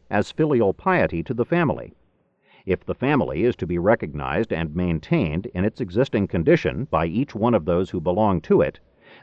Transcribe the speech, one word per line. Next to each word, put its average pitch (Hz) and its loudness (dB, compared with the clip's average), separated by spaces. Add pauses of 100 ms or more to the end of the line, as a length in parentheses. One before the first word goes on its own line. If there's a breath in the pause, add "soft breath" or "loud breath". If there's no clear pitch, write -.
(100)
as 101 0
filial 123 2
piety 95 0
to 127 -6
the 113 0
family. 135 -2 (720 soft breath)
If 92 0
the 87 -4
family 104 0
is 120 2
to 92 -6
be 87 -2
recognized 82 0
and 80 -4
maintained 90 0
in 90 -4
its - -4
existing 101 0
condition 82 0
by 82 0
each 107 -4
one 113 2
of 87 0
those 87 0
who 90 -6
belong 90 2
to 202 4
it, 69 0 (440 soft breath)